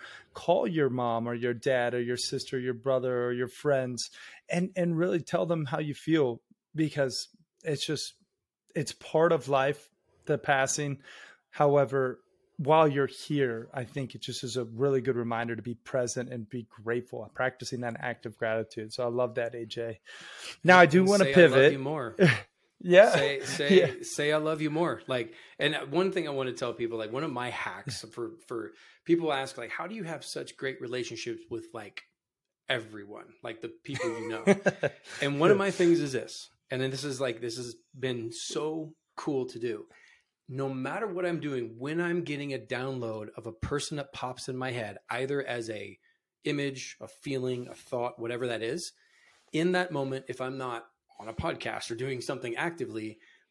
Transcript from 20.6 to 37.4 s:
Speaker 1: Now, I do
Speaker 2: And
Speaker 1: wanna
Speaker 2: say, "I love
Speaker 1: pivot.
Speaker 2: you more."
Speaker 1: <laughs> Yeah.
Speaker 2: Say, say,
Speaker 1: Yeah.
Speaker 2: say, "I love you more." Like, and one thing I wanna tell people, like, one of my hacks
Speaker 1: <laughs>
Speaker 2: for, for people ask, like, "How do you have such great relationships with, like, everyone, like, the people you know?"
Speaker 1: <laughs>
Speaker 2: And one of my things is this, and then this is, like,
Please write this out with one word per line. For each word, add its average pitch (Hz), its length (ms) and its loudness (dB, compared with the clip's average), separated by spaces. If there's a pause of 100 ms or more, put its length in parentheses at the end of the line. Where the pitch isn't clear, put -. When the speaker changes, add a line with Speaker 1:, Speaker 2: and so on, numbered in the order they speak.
Speaker 1:
Now, 180 160 12
I 175 60 12
do 165 160 8
Speaker 2:
And 190 80 6
Speaker 1:
wanna 196 160 6
Speaker 2:
say, 135 100 4
"I 175 80 12
love - 20 12
Speaker 1:
pivot. 135 260 10
Speaker 2:
you 139 80 0
more." 135 400 -4
Speaker 1:
<laughs> 185 80 10 (580)
Yeah. 185 260 10
Speaker 2:
Say, 139 340 2
say, 147 340 6
Speaker 1:
Yeah. 151 220 6
Speaker 2:
say, 147 300 -2
"I 151 60 4
love 156 240 -2
you 156 80 0
more." 151 380 0
Like, 120 280 -2 (240)
and 147 160 2 (160)
one 180 200 2
thing 175 160 -2
I 143 40 -4
wanna 131 220 -2
tell 120 200 -4
people, 117 240 -4
like, 110 140 -6
one 135 120 -4
of 156 80 -4
my 123 180 -4
hacks 101 520 -8
Speaker 1:
<laughs> 110 120 -16
Speaker 2:
for, 113 180 -8 (160)
for 113 260 -8 (320)
people 165 280 2
ask, 135 240 -4
like, 117 140 -10
"How - 160 -8
do 214 80 -12
you 220 80 -8
have 160 220 -10
such - 320 -10
great 135 240 -6
relationships 117 680 -8
with, 113 240 -8
like, 104 300 -14 (680)
everyone, 107 640 -8 (100)
like, 113 180 -10
the 117 80 -8
people 131 420 -8
you 113 160 -8
know?" 113 220 0
Speaker 1:
<laughs> - 720 0
Speaker 2:
And 143 180 0
one 180 120 8
of 202 60 6
my 196 140 0
things 170 300 6
is 139 120 -4
this, - 360 -8 (220)
and 131 100 -2
then 131 100 -2
this 135 120 -6
is, 135 180 -6
like, 120 200 -2